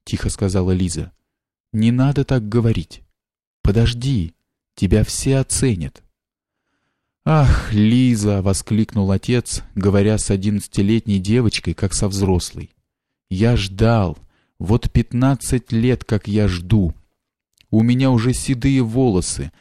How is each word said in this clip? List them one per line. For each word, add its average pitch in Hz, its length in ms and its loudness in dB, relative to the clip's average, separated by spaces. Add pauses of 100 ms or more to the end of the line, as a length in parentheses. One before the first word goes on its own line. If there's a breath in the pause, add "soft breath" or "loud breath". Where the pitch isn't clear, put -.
тихо - 240 -4
сказала 92 420 -2
Лиза, 82 400 -2 (600)
«не 113 180 2
надо 135 320 2
так 123 240 -2
говорить. 110 540 -2 (640)
Подожди, 117 720 0 (420)
тебя 107 280 2
все - 360 -2
оценят». 104 640 -4 (1200)
«Ах, 151 480 4
Лиза!» 107 680 2
воскликнул 101 680 0
отец, 117 520 -2 (120)
говоря 101 420 2
с - 140 -2
одиннадцатилетней 101 880 0
девочкой, 104 540 0
как - 200 -4
со - 140 -2
взрослой. 95 640 -2 (580)
«Я 117 260 2
ждал, 101 640 0 (400)
вот 101 340 -2
пятнадцать 127 800 -2
лет, 117 320 0
как - 240 -4
я 104 200 0
жду. 90 480 0 (760)
У 110 140 4
меня 127 260 2
уже 123 240 2
седые 135 480 0
волосы, 110 800 0